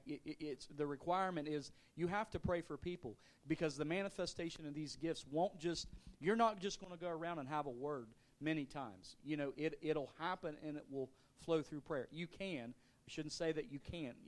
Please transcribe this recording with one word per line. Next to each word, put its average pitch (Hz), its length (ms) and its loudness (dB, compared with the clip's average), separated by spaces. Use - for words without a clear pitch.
it, 143 200 -4
it, 156 140 -6
it's, 147 280 -4
the 147 80 2
requirement 165 640 2
is 147 240 0
you 165 120 2
have 208 240 2
to 170 80 0
pray 175 220 4
for 151 160 -6
people 175 400 -4
because 156 280 4
the 147 100 2
manifestation 170 840 0
of 143 80 -6
these 147 200 -4
gifts 160 340 0
won't 170 300 4
just, 165 280 0
you're 190 160 6
not 226 240 6
just 190 200 -2
gonna 180 180 -8
go 175 120 -2
around 165 300 -2
and 131 100 -4
have 151 160 2
a 139 60 -2
word 127 360 -2
many 151 260 4
times. 113 580 -8
You 147 140 0
know, 143 200 0
it, 156 240 0
it'll 151 380 2
happen 170 360 -2
and 147 120 -4
it - 120 -10
will 135 200 -2
flow 160 160 6
through 143 200 -6
prayer. 139 300 -2
You 165 160 -4
can. 135 480 -4
I - 340 -20
shouldn't 151 240 -4
say 165 180 4
that 147 200 -2
you 139 80 -6
can't. 147 360 -6